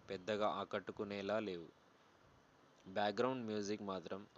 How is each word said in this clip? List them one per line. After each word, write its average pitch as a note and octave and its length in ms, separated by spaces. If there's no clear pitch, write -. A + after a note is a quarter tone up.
పెద్దగా G2+ 380
ఆకట్టుకునేలా G2+ 880
లేవు. F2+ 280
బ్యాక్‌గ్రౌండ్ G#2+ 600
మ్యూజిక్ G#2+ 360
మాత్రం G2 440